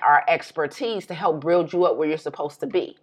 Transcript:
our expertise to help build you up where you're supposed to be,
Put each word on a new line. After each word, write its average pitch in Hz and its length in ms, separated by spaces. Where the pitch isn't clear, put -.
our 147 240
expertise 170 800
to 175 80
help 156 280
build 170 300
you 180 120
up 143 120
where 156 100
you're 151 120
supposed 147 400
to - 80
be, 175 340